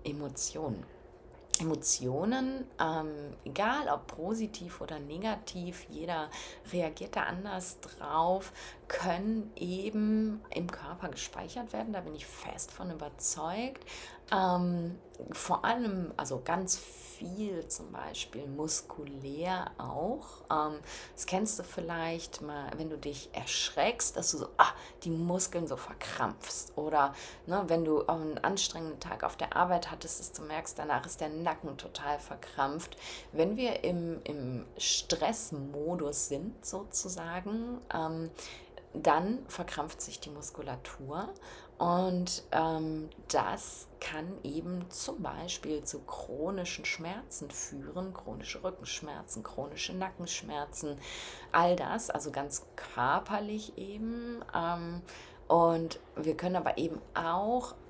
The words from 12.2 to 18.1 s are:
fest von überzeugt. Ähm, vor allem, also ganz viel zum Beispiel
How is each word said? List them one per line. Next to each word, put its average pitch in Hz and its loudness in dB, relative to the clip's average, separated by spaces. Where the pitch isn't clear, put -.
fest - -6
von 180 -6
überzeugt. 165 -2
Ähm, 180 4
vor - 2
allem, 208 2
also 135 0
ganz 185 2
viel 185 -2
zum - -4
Beispiel - -6